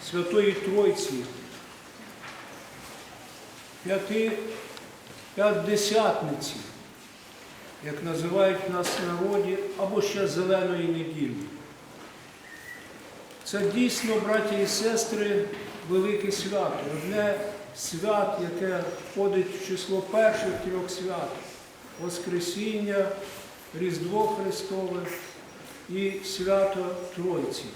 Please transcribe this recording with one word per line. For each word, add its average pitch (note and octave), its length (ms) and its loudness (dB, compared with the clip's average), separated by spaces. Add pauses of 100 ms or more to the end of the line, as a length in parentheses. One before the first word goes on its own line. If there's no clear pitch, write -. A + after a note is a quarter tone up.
(100)
Святої F#3 420 4
Тройці, G3 600 4 (2750)
П'яти-, G#3 480 2 (1000)
П'ятдесятниці, G3 1200 4 (1300)
як D3 180 -6
називають F3 540 4 (100)
в F3+ 40 0
нас F3+ 160 2
в - 180 0
народі, F#3 520 2 (200)
або G3 240 2
ще G3 240 2
Зеленої F3 640 4
Неділі. D3+ 480 0 (2000)
Це G3+ 160 -2 (140)
дійсно, A#3 400 4 (100)
браті G3 380 4
і F#3+ 40 4
сестри, G#3+ 760 4 (440)
велике G3 440 2
свято. F#3 460 0 (180)
Одне G3+ 380 2 (420)
з - 40 -10
свят, F#3+ 640 2
яке F3 380 0 (320)
входить F#3+ 340 4 (140)
в - 80 -6
число F#3+ 320 0
перших G#3+ 520 4 (120)
трьох F#3 260 -2
свят: F3+ 380 -4 (760)
Воскресіння, G3+ 1040 0 (720)
Різдво F3+ 460 2
Христове F#3+ 760 -2 (880)
і G3 220 0 (120)
свято F#3+ 640 2 (280)
Тройці. E3+ 500 -2 (120)